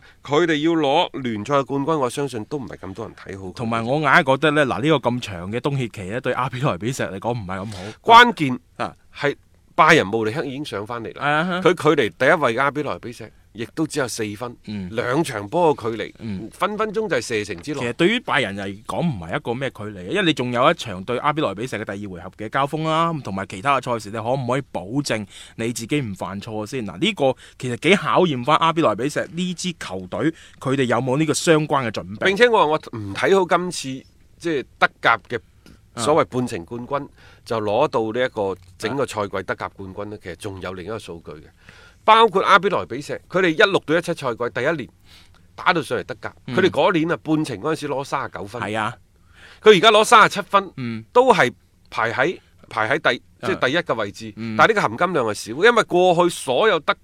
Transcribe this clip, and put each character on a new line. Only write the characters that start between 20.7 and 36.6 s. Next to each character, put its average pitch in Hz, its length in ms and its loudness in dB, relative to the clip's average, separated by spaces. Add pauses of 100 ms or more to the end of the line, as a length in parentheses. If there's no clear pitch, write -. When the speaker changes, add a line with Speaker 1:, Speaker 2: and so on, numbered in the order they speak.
Speaker 2:
一 - 40 0
場 95 280 -10
對 120 160 -4
阿 147 140 0
比 151 80 -4
萊 101 140 -2
比 107 100 -6
錫 110 180 -6
嘅 107 120 -8
第 104 100 -10
二 101 60 -12
回 87 80 -12
合 92 180 -14
嘅 110 120 -10
交 139 180 0
鋒 156 160 -6
啦， 160 280 0 (120)
同 107 100 -8
埋 95 140 -4
其 98 140 -12
他 135 180 2
嘅 127 60 -4
賽 120 140 -2
事， 104 120 -12
你 113 60 -8
可 110 140 -4
唔 135 160 -2
可 127 100 0
以 143 40 -2 (100)
保 90 120 -6
證 113 420 -4 (300)
你 117 180 -4
自 117 140 -10
己 147 140 -2
唔 107 140 -6
犯 98 240 -10
錯 107 280 -8
先？ 127 180 -8
嗱， 85 140 -12
呢 202 140 0
個 135 220 2 (220)
其 127 140 -6
實 120 60 -4
幾 170 180 4
考 143 280 2
驗 135 200 -2
返 151 140 2
阿 165 140 2
比 160 120 -2
萊 107 120 4
比 107 100 -4
錫 143 260 -4
呢 180 220 -4
支 175 260 -6
球 92 280 -10
隊， 117 260 -2 (260)
佢 135 160 -2
哋 135 100 2
有 117 120 2
冇 127 200 0
呢 160 80 2
個 147 80 2
相 156 340 4
關 135 200 0
嘅 110 40 -2
準 95 240 -8
備。 - 100 -2
Speaker 1:
並 190 120 2
且 240 100 8
我 220 120 4
話 165 60 6
我 151 120 2 (220)
唔 98 160 -8
睇 170 240 4
好 180 180 4
今 180 140 -4
次 151 340 -10 (320)
即 170 140 -6
係 139 140 -2 (120)
德 175 120 4 (120)
甲 117 180 4 (100)
嘅 120 100 -4 (560)
所 127 280 2
謂 - 20 -2
半 123 220 -2
程 95 180 -8